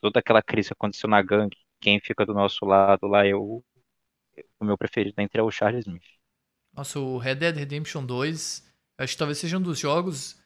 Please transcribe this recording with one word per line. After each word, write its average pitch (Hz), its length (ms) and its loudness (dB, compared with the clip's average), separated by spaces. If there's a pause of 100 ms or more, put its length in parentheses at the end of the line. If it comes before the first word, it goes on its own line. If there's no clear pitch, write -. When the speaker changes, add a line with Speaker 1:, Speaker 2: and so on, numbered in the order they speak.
Speaker 1:
toda 104 180 2
aquela 110 220 6
crise - 260 -2
que - 60 -8
aconteceu - 360 -4
na 104 120 6
gangue, 101 340 0 (240)
quem 101 220 2
fica 107 240 0
do 107 80 -4
nosso 101 320 0
lado 98 420 6
lá, 101 180 6
eu, 104 380 -2 (960)
o 107 60 -4
meu 101 120 2
preferido 104 440 -4
entre 101 180 -2
é 113 40 4
o 110 80 0
Charlie 110 280 0
Smith. 87 240 -10 (720)
Speaker 2:
Nossa, 143 260 -10
o 131 180 -4
Red 127 180 -4
Dead 160 200 -2
Redemption 143 500 -6
dois, 135 640 -6 (300)
acho 131 160 -6
que - 40 -10
talvez 147 200 -2
seja 175 200 -4
um 190 40 0
dos 170 180 -4
jogos 156 680 -2